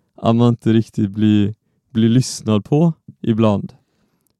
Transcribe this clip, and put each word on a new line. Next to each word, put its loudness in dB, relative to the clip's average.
att 0
man 2
inte 0
riktigt -2
blir, 0
blir 0
lyssnad -2
på 0
ibland. -2